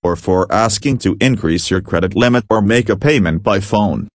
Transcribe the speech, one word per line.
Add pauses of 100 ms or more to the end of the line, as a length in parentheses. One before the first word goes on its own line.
or
for
asking
to
increase
your
credit
limit
or
make
a
payment
by
phone. (100)